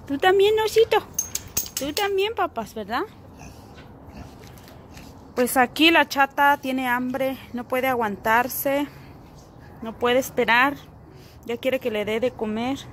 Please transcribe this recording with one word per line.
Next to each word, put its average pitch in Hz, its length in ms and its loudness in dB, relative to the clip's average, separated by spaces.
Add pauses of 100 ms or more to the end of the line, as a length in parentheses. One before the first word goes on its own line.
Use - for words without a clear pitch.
Tú 277 120 -4
también, 392 340 4 (100)
osito. 440 360 2 (760)
Tú 285 220 -6
también, 403 400 -2
papas, 320 400 -4
¿verdad? 226 300 -6 (2250)
Pues 247 220 0
aquí 269 340 4
la 311 160 6
chata 277 520 2
tiene 262 280 -4
hambre, 254 520 -2 (160)
no 240 120 -8
puede 262 220 -2
aguantarse, 247 1000 0 (920)
no 226 180 -10
puede 240 200 2
esperar. 247 580 2 (680)
Ya 233 100 -6
quiere 262 240 -2
que 240 100 -6
le 214 140 -2
dé 214 160 -4
de 247 100 0
comer. 233 480 -6 (140)